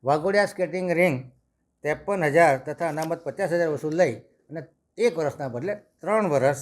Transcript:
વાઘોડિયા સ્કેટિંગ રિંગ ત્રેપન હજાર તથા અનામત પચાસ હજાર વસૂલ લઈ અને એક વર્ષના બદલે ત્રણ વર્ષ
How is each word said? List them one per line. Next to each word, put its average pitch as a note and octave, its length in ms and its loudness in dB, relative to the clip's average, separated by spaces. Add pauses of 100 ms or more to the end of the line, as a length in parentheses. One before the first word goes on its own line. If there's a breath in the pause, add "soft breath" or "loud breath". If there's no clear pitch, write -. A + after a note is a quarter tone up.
વાઘોડિયા F3+ 420 2
સ્કેટિંગ F3+ 460 -4
રિંગ D#3+ 380 2 (500)
ત્રેપન D3+ 440 -2
હજાર D3 340 6
તથા D3+ 300 -6
અનામત D#3+ 360 -6
પચાસ D#3 280 -4
હજાર E3+ 160 0
વસૂલ D#3 260 -4
લઈ D#3+ 260 2
અને - 420 -18 (360)
એક G3+ 200 0
વર્ષના C#3+ 300 -4
બદલે C3+ 260 -6
ત્રણ G#3 520 -2
વર્ષ C#3 360 2